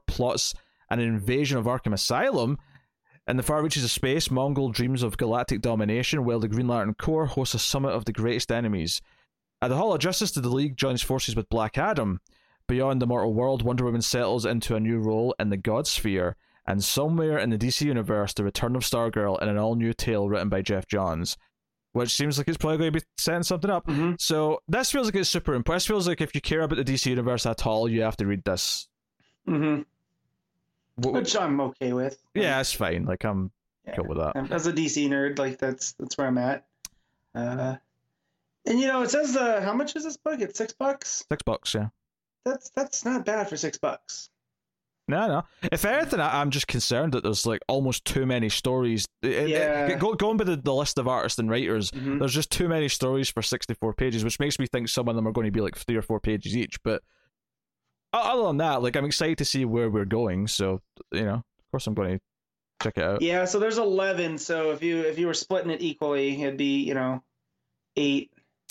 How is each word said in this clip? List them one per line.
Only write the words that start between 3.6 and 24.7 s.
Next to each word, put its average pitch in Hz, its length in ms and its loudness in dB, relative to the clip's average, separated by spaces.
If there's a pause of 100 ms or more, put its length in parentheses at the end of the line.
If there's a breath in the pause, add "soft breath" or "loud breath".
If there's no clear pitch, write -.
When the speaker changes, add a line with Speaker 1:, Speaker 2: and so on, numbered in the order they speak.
Speaker 1:
reaches 147 220 0
of 117 60 0
space, 139 400 0
Mongol 135 400 0
dreams 123 320 0
of 110 140 -2
galactic 117 460 0
domination, 117 640 0
while 117 140 2
the 110 80 0
Green 120 200 0
Lantern 110 260 0
Corps 160 300 0
hosts 131 300 -2
a 117 40 0
summit 135 340 0
of 107 120 -2
the 117 80 -4
greatest 113 400 0
enemies. 104 480 0 (600 soft breath)
At 123 60 2
the 127 80 2
Hall 196 180 2
of 147 60 0
Justice, 180 320 0
the 131 140 -2
League 131 300 0
joins 131 240 0
forces 131 340 -2
with 113 140 -2
Black 113 300 0
Adam. 135 420 0 (480 soft breath)
Beyond 131 320 2
the 123 60 2
mortal 120 260 2
world, 123 300 2
Wonder 123 220 2
Woman 117 180 0
settles 120 420 0
into 113 320 0
a 107 40 0
new 113 180 2
role 110 400 2
in 104 100 0
the 101 80 0
God 113 300 0
Sphere. 90 500 0 (300 soft breath)
And 98 180 0
somewhere 156 540 2
in 107 120 0
the 110 80 2
D 120 120 0
C 147 160 0
universe, 107 480 0
the 104 100 0
return 120 320 0
of 123 60 -2
Stargirl 110 580 0
in 104 80 0
an 104 100 0
all-new 113 360 2
tale 101 340 0
written 101 220 0
by 98 120 0
Jeff 95 240 -2
Johns, 87 500 -2 (560 soft breath)
which 120 220 0
seems 143 240 0
like 143 100 -2
it's 165 100 0
probably 156 200 0
going 160 140 2
to 156 80 2
be - 60 -10 (120)
setting 170 240 0
something 185 280 0
up. 180 160 -2
Speaker 2:
Mm-hmm. 160 320 2
Speaker 1:
So 156 500 2
this 233 240 0